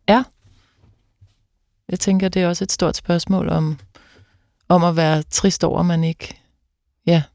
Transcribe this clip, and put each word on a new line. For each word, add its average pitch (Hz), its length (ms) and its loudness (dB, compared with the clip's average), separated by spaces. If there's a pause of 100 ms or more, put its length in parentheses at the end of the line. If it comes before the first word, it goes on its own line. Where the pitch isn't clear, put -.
er. 240 160 4 (1700)
Jeg 180 100 -6
tænker, 190 300 0
det 185 120 -2
er 175 60 2
også 175 160 -2
et - 80 -6
stort 165 260 -2
spørgsmål 175 520 -2
om, 156 280 -2 (920)
om 170 140 6
at 170 120 2
være 156 280 2
trist - 400 -2
over, - 160 -2
at 175 60 0
man 165 180 0
ikke, - 360 -8 (680)
ja, 170 160 4 (140)